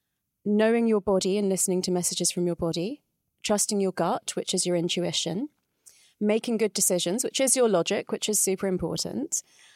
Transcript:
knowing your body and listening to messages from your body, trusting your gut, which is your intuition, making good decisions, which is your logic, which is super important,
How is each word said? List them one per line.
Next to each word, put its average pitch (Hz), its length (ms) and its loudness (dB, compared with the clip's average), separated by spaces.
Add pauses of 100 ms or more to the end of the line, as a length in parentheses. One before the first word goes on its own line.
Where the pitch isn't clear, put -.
(440)
knowing 220 420 4
your 214 140 4
body 190 360 2
and 202 120 2
listening 185 340 0
to 190 80 -2
messages 175 400 0
from 175 160 0
your 170 80 0
body, 175 480 -4 (400)
trusting 208 380 0
your 190 100 2
gut, 185 460 -2
which - 180 -4
is 180 100 0
your 175 120 0
intuition, 170 720 -2 (720)
making 220 380 0
good 214 140 0
decisions, 180 520 0
which - 160 -2
is 262 160 2
your 240 120 4
logic, 190 440 0
which - 160 -4
is 208 100 0
super 190 300 0
important, 180 760 -4 (340)